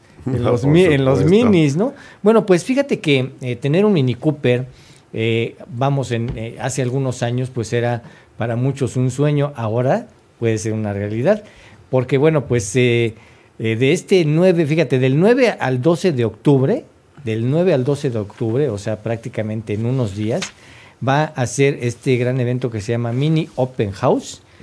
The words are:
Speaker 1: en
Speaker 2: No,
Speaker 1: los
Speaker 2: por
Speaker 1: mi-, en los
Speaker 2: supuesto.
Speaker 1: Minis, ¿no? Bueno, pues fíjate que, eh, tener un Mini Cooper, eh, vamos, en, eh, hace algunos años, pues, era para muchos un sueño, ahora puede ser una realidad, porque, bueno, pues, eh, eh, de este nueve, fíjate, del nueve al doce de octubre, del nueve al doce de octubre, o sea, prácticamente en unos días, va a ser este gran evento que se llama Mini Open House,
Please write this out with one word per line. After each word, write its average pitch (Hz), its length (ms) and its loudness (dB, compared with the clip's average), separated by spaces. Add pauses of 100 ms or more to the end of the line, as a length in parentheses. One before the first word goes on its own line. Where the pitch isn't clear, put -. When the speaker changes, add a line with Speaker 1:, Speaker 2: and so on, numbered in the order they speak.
(240)
Speaker 1:
en 123 180 -2
Speaker 2:
No, 113 100 2
Speaker 1:
los 117 100 0
Speaker 2:
por 139 80 2
Speaker 1:
mi-, 170 140 6
en 143 200 2
los 131 160 4
Speaker 2:
supuesto. 208 300 4
Speaker 1:
Minis, 151 260 4
¿no? 240 180 -2 (280)
Bueno, 220 240 4
pues 180 180 4
fíjate 262 360 0
que, 131 300 2 (100)
eh, 123 160 -6
tener 160 280 2
un 214 80 4
Mini 131 220 2
Cooper, 127 520 0 (460)
eh, 113 440 -2 (120)
vamos, 135 440 -2
en, 117 240 -4
eh, 117 240 -12
hace 127 200 -6
algunos 131 420 -4
años, 123 300 -4
pues, 113 200 -6
era 120 300 -2 (360)
para 113 180 -4
muchos 131 400 -2
un 127 140 0
sueño, 143 460 0
ahora 123 500 -2 (320)
puede 113 200 0
ser 107 140 -4
una 110 200 -4
realidad, 113 500 -2 (480)
porque, 131 280 0
bueno, 151 280 2
pues, 120 300 -2
eh, 120 380 2 (440)
eh, 113 180 -2
de 131 160 4
este 180 320 2
nueve, 165 420 2
fíjate, 143 320 0
del 131 220 2
nueve 240 300 4
al 127 320 -2
doce 170 280 2
de 123 140 -2
octubre, 139 600 2 (380)
del 113 260 -4
nueve 170 260 2
al 127 100 0
doce 143 260 -2
de 117 80 -4
octubre, 113 520 -2
o 104 80 -6
sea, 104 260 -6
prácticamente 110 680 -6
en 110 120 -4
unos 120 300 -2
días, 110 360 -6 (540)
va 143 180 2
a 139 220 -4
ser 139 360 0
este 123 340 -2
gran 123 240 -2
evento 123 300 -2
que 113 100 -6
se 104 120 -6
llama 117 200 -2
Mini 156 420 0
Open 123 380 -2
House, 165 500 -2 (200)